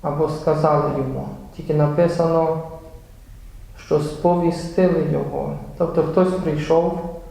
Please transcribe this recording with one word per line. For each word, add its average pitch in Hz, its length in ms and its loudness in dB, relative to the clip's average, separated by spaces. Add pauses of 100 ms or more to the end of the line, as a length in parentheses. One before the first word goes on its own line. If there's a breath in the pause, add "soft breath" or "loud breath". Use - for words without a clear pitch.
або 151 260 0
сказали 151 680 2
йому, 131 300 -4 (280)
тільки 156 180 -4
написано, 160 880 4 (1160)
що 151 220 0
сповістили 170 1120 2
його. 143 440 -4 (220)
Тобто 165 240 0
хтось 185 260 4
прийшов 165 920 0 (100)